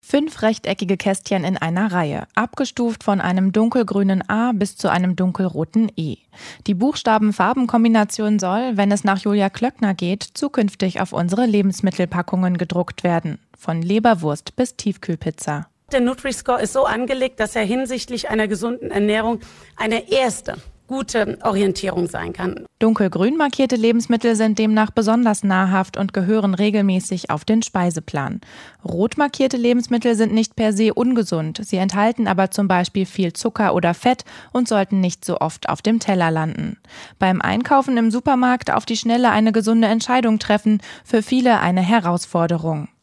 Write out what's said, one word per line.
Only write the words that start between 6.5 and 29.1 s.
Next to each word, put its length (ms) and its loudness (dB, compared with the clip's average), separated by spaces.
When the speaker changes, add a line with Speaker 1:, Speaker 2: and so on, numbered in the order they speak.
Speaker 1:
Die 80 2
Buchstaben-Farben-Kombination 1600 2
soll, 380 -2
wenn 160 2
es 120 0
nach 160 0
Julia 280 2
Klöckner 460 -2
geht, 280 -4
zukünftig 680 -2
auf 140 -4
unsere 320 0
Lebensmittelpackungen 1120 0
gedruckt 460 -4
werden. 340 0
Von 240 -4
Leberwurst 760 0
bis 220 -4
Tiefkühlpizza. 920 -6
Speaker 2:
Der 80 2
Nutri-Score 600 -2
ist 140 -4
so 100 2
angelegt, 560 -2
dass 160 -2
er 80 0
hinsichtlich 640 -4
einer 200 0
gesunden 420 -4
Ernährung 500 0
eine 320 -2
erste 480 -2
gute 500 -4
Orientierung 640 0
sein 280 -8
kann. 320 -8
Speaker 1:
Dunkelgrün 600 2
markierte 380 2
Lebensmittel 600 2
sind 220 2
demnach 320 2
besonders 520 2
nahrhaft 540 2
und 160 -2
gehören 400 2
regelmäßig 760 0
auf 160 -2
den 160 2
Speiseplan. 800 -4
Rot 320 -2